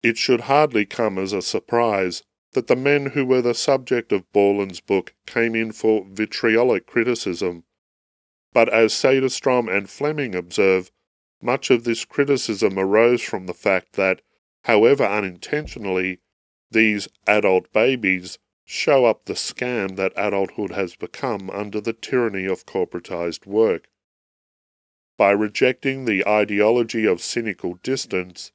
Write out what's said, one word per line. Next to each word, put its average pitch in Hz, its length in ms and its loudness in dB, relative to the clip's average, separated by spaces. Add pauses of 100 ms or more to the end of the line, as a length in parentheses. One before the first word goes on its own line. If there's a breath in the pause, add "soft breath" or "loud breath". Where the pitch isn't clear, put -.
It 113 140 0
should 123 240 0
hardly 135 440 2
come 104 320 -4
as 95 160 -4
a 95 80 -2
surprise 104 800 -2 (300)
that 123 140 -2
the - 80 4
men 139 320 0
who 139 180 -2
were 127 160 2
the 120 120 0
subject 127 580 0
of 98 200 -2
Borland's 101 480 2
book - 340 -2 (120)
came 117 300 -2
in 113 160 -2
for 107 380 0
vitriolic 110 760 0
criticism. 98 760 -4 (920)
But 117 160 6
as 110 240 4
Sederstrom 131 760 0
and 98 200 -2
Fleming 143 460 -4
observe, 92 560 0 (500)
much 127 280 -2
of 120 140 4
this 113 220 -4
criticism 110 760 0
arose 113 420 4
from 92 240 -8
the 90 80 -8
fact - 400 -2
that, 95 280 -2 (420)
however 120 400 4
unintentionally, 98 1160 -4 (520)
these 110 360 0 (180)
adult 101 480 2
babies 107 680 0 (260)
show 135 400 0
up 110 200 0
the 95 80 -8
scam 110 600 -6
that 95 200 -2
adulthood 98 560 -2
has 98 240 -6
become 101 540 -8
under 101 300 -6
the 113 140 -6
tyranny 107 520 -4
of 95 200 -4
corporatized 87 800 -6
work. 101 420 0 (1300)
By 101 140 6
rejecting 127 720 0
the 98 220 0
ideology 107 800 0
of 92 160 2
cynical 98 640 -6
distance 92 720 -6